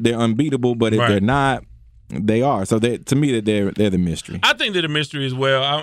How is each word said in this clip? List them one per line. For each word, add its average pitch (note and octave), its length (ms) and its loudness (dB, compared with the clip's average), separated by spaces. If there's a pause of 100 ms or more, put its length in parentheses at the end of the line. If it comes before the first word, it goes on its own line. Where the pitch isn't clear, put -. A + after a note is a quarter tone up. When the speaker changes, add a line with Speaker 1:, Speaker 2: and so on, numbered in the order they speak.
Speaker 1:
they're A#2 160 2
unbeatable. B2 560 0
But A2+ 180 0
if A2 80 4
Speaker 2:
Right. A#2 80 2
Speaker 1:
they're G2+ 140 2
not, C3+ 420 0 (460)
they G#2+ 320 0
are. A#2 240 0
So A2 120 2
they, A#2 200 0
to - 180 -2
me, C#3+ 160 2
that G#2+ 140 -2
they're, G2+ 240 2
they're G#2 180 2
the F#2+ 80 0
mystery. F2 460 -2
Speaker 2:
I F3 100 2
think A3+ 220 -4
they're F3 80 0
the D#3+ 60 -2
mystery D3 360 -4
as C3 80 -4
well. C3 320 0
I, D3 180 -2